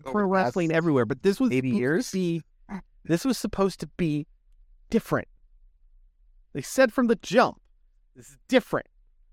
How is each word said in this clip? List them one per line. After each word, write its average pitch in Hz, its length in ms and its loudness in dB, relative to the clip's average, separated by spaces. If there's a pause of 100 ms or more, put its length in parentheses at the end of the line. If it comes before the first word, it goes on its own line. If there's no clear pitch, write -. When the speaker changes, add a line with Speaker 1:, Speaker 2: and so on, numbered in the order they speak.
Speaker 1:
over 135 80 -12
Speaker 2:
pro 208 160 0
Speaker 1:
the 190 60 0
past 190 140 2
Speaker 2:
wrestling 165 240 -2
everywhere, 156 340 2
but 135 160 -6
this 196 180 2
was 254 120 2
Speaker 1:
eighty 127 180 0
Speaker 2:
supposed 113 80 2
to - 20 0
Speaker 1:
years? 151 300 0
Speaker 2:
be, 170 320 -4 (640)
this 170 200 0
was 262 140 0
supposed 196 420 -2
to 165 60 -10 (100)
be 151 300 -2 (640)
different. - 380 -2 (1200)
They 143 80 -8
said 254 320 2
from 247 140 0
the 226 100 2
jump, 185 460 0 (520)
"This 127 140 -20
is - 80 -20 (100)
different. - 420 0 (440)